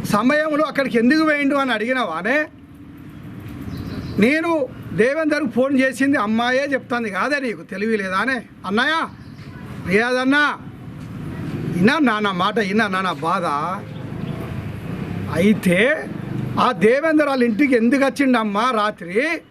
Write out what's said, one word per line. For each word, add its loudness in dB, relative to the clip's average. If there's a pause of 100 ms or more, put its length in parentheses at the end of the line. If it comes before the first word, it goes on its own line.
(120)
సమయంలో 2
అక్కడికి 0
ఎందుకు 4
పోయిండు 2
అని 0
అడిగినవానే? -2 (1700)
నేను 2 (240)
దేవేందర్కు 0
ఫోన్ 2
చేసింది 2
అమ్మాయే 0
చెప్తాంది -4
కాదే, 0
నీకు -4
తెలివి -2
లేదానే? -2 (240)
అన్నయ్య, 0 (800)
రియాజ్ 2
అన్నా, 2 (1160)
విన్నా 4
నా, 2
నా 0
మాట 0
విన్నా 2
నా, 0
నా -2
బాధ. -2 (1900)
అయితే 4 (520)
ఆ 4
దేవేందర్ 4
వాళ్ళ 2
ఇంటికి 4
ఎందుకు 4
వచ్చిండమ్మా 2
రాత్రి? 0 (100)